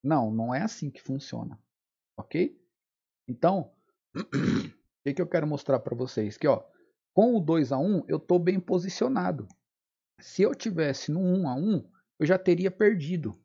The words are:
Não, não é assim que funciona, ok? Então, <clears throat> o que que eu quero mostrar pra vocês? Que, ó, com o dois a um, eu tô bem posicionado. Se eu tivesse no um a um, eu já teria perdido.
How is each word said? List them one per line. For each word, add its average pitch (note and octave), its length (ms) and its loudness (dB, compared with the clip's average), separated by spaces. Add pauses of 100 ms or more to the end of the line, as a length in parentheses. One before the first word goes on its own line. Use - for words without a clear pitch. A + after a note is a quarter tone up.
Não, B2+ 280 0
não A#2 240 -4
é F3 80 -2
assim E3 260 -6
que - 100 -16
funciona, A#2 600 -10 (560)
ok? - 420 -4 (680)
Então, E3 440 0 (220)
<clears throat> - 220 -20
o - 880 -4
que C#3+ 80 -2
que F3+ 80 -4
eu E3 60 -2
quero D#3+ 180 0
mostrar C#3+ 340 0
pra - 160 -6
vocês? A#2 420 -4
Que, - 100 0
ó, - 160 2 (500)
com A#3 220 4
o A3 40 2
dois D#3 320 2
a C3+ 60 0
um, F3+ 300 0
eu D#3 120 -2
tô F3+ 200 2
bem F#3 200 2
posicionado. F3+ 880 -2 (720)
Se - 220 -4
eu C4+ 140 4
tivesse D#3+ 560 -2
no E3 80 -2
um F3+ 280 2
a B2+ 60 -2
um, E3 340 0 (300)
eu D#3 80 0
já F#3 140 4
teria F3+ 320 2
perdido. E3+ 720 0